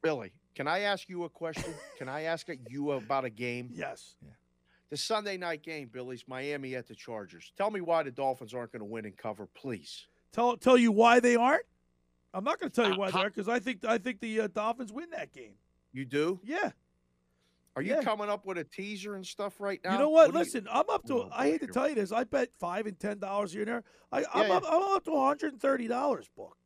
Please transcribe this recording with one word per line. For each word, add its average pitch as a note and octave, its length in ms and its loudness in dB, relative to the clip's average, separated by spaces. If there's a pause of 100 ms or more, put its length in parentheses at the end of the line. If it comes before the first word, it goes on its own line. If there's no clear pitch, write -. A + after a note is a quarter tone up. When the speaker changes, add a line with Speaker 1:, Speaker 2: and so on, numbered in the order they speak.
Speaker 1:
Billy, C3 300 -2 (220)
can C#3 140 -4
I F3 120 2
ask G3+ 280 -2
you F3 160 -6
a E3 40 -8
question? D#3+ 460 -8 (240)
Can C3 100 -8
I D3 140 -6
ask D#3+ 260 -4
a, E3 80 -8 (120)
you C#3+ 240 -2
about C3 320 0
a B2 60 -4
game? B2 420 -6
Speaker 2:
Yes. D3 500 -12
Speaker 3:
Yeah. C#3+ 80 -20 (600)
Speaker 1:
The D3 60 -8
Sunday G#3 420 -2
night E3+ 240 -4
game, D3+ 300 -10
Billy's B2 360 -10
Miami C3+ 480 -6
at A#2+ 100 -8
the A2+ 80 -16
Chargers. G2+ 640 -12
Tell G3+ 140 0
me G#3 100 -6
why E3 220 2
the C#3+ 80 -4
Dolphins B2+ 420 -4
aren't A#2+ 200 -8
gonna A2 120 -10
win A2 220 -8
and G2 100 -14
cover, G#2+ 380 -8
please. - 520 -10 (260)
Speaker 2:
Tell, A#3+ 240 2
tell B3 200 8
you A#3 160 8
why A#3 280 8
they A#3+ 160 6
aren't? C4 280 4 (680)
I'm F#3+ 100 -6
not D4 160 0
gonna D#4 100 -4
tell A3+ 180 4
you F#3+ 60 2
Speaker 1:
Uh, F#3 40 -4
Speaker 2:
why G3 80 0
they F#3 60 -2
Speaker 1:
how F#3 80 2
Speaker 2:
aren't, G3 140 0
'cause G3+ 140 -4
I A#3+ 100 2
think, G#3+ 260 -4
I A3 140 2
think G3+ 220 -6
the, A3 220 -2
uh, G#3 60 0
Dolphins A3 440 -4
win E4 180 -12
that D3+ 220 -10
game. A2+ 220 -18 (380)
Speaker 1:
You C3 120 -8
do? D#3 400 0
Speaker 2:
Yeah. E4 280 -2 (1000)
Speaker 1:
Are C3+ 80 -6
you G3+ 120 0
Speaker 2:
Yeah. D4 80 2
Speaker 1:
coming G#3+ 260 -2
up G3+ 160 -4
with F#3+ 140 -4
a D#3+ 60 -4
teaser G3+ 500 -10
and F#3+ 120 -10
stuff G3+ 340 -8
right G3+ 220 -4
now? F#3 100 0
Speaker 2:
You G3 60 2
know D4 120 4
what? D#4+ 180 12
Speaker 1:
What F3 40 2
do D#4 80 2
you F4 40 4
Speaker 2:
Listen, A3 260 -6
I'm C#4 200 2
up G#4+ 160 -2
to, C4 80 -4 (100)
Speaker 1:
Oh, - 80 -14
Speaker 2:
I A#3+ 140 0
hate D4+ 140 2
to C#4+ 60 -8
Speaker 1:
here. F#3+ 60 -10
Speaker 2:
tell C4 160 2
you D4+ 60 -2
this, G3+ 180 -2
I A#3 120 2
bet B3 340 -2
five F#3 280 -4
and G3 120 -8
ten G#3 200 -4
dollars G3 340 -4
here G#3 100 -4
and G#3 80 -4
there. A#3 140 -4 (260)
I, - 140 0 (100)
I'm - 140 4
Speaker 1:
Yeah, F#4 80 4
Speaker 2:
up, F4+ 80 2
Speaker 1:
yeah. D#4+ 120 -4
Speaker 2:
I'm F4+ 60 6 (140)
up - 80 0
to D#4 80 -4
a D4+ 140 2
hundred D4 260 0
and B3+ 100 -16
thirty C4+ 260 2
dollars, A#3+ 480 -2
Book. F#2+ 300 -16